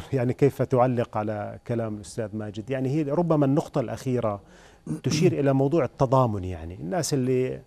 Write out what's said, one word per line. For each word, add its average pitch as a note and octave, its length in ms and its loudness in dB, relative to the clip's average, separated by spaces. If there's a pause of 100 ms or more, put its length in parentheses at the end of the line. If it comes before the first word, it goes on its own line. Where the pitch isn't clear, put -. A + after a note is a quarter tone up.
(120)
يعني B2+ 200 0
كيف C3+ 300 2
تعلق A#2+ 540 2
على G#2+ 420 -6 (100)
كلام A2+ 260 -2
الأستاذ G#2 420 -8
ماجد؟ G#2+ 340 -8
يعني C3 180 -2
هي D3 140 0
ربما D#3 440 2
النقطة C#3+ 340 0
الأخيرة A2+ 600 -2 (600)
تشير D#3 300 2
إلى C#3 200 2
موضوع C3+ 320 2
التضامن، A#2+ 600 2
يعني F2 300 -10
الناس D3+ 400 -4
اللي B2+ 520 0